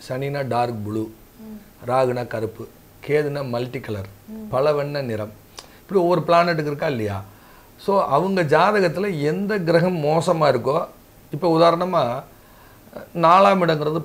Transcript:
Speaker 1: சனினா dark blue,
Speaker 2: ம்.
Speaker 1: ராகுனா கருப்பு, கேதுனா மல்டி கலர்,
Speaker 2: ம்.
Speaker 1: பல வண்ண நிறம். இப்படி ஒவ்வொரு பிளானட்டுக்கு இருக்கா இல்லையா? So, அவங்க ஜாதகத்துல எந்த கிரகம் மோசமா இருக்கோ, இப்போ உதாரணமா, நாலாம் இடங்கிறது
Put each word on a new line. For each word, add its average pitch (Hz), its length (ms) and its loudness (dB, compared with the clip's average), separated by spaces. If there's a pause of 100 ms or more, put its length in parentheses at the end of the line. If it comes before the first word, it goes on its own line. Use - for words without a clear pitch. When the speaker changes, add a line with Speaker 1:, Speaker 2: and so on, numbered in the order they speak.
Speaker 1:
சனினா 139 400 -4
dark 117 360 -2
blue, 110 240 -4 (320)
Speaker 2:
ம். 214 500 -14
Speaker 1:
ராகுனா 123 360 0
கருப்பு, 110 420 -8 (380)
கேதுனா 143 420 -2
மல்டி 123 320 -6
கலர், 101 260 -8 (220)
Speaker 2:
ம். 220 220 -16
Speaker 1:
பல 139 220 2
வண்ண 143 300 -4
நிறம். 107 300 -6 (480)
இப்படி 190 200 0
ஒவ்வொரு 170 260 2
பிளானட்டுக்கு 170 400 2
இருக்கா 147 200 -4
இல்லையா? 104 380 -4 (520)
So, 196 260 0
அவங்க 175 400 0
ஜாதகத்துல 175 760 2
எந்த 190 380 -2
கிரகம் 170 460 2
மோசமா 160 420 2
இருக்கோ, 131 400 0 (440)
இப்போ 160 280 0
உதாரணமா, 165 640 2 (920)
நாலாம் 185 480 6
இடங்கிறது 156 420 0